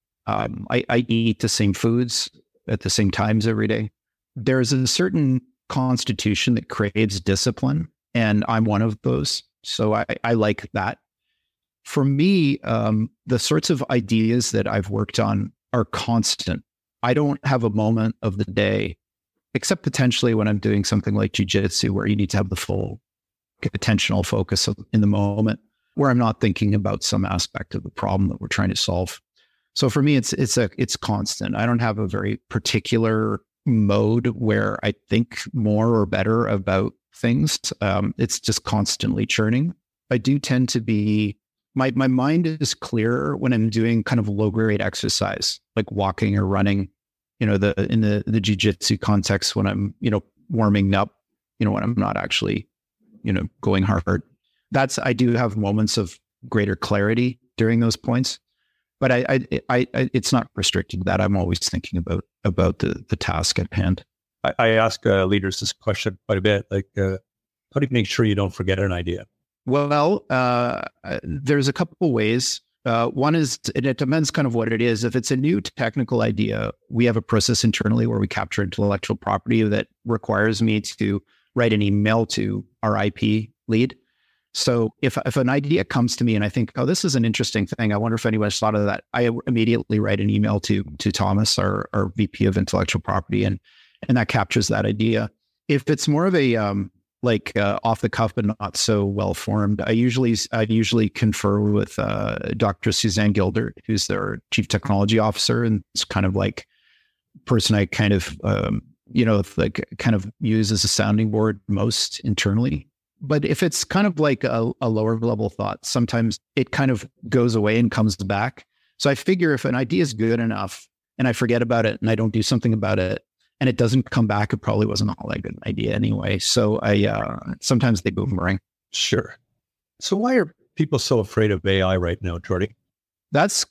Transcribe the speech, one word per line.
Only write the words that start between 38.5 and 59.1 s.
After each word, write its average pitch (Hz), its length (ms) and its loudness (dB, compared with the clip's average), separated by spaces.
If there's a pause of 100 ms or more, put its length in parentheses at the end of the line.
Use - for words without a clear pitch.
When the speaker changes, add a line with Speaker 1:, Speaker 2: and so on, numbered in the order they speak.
Speaker 1:
constantly 104 640 -2
churning. 120 480 0 (380)
I 127 60 2
do 135 220 0
tend 127 300 0
to 120 120 -2
be, 107 560 0 (360)
my, 131 220 0
my 135 120 2
mind 139 400 2
is 156 260 -2
clearer 123 640 -2
when 123 180 0
I'm 113 160 2
doing 113 340 2
kind 120 160 0
of 104 100 -2
low 104 200 0
grade 107 320 0
exercise, - 800 -4 (160)
like 107 160 -2
walking 101 460 0
or 101 80 2
running, 98 440 0 (500)
you 107 80 0
know, 104 100 2
the, 98 160 2 (180)
in 113 100 2
the, 104 260 0
the 110 120 2
jujitsu 101 600 0
context 101 560 0
when 101 120 0
I'm, 101 320 -2
you 123 100 -2
know, 104 140 0 (260)
warming 104 440 2
up, 98 220 0 (440)
you 110 60 2
know, 101 60 2
when 101 120 -2
I'm 120 140 -2
not 101 180 0
actually, - 520 -2 (560)
you 107 100 -2
know, 92 140 -2 (120)
going 98 240 2
hard. 95 400 0 (480)
That's, 135 280 0
I 127 140 -2
do 120 200 2
have 113 240 0
moments 104 400 0
of 98 200 -4 (300)
greater 101 280 0
clarity 113 640 0 (180)
during 113 220 4
those 117 160 2
points, 127 440 -2 (600)
but 131 120 2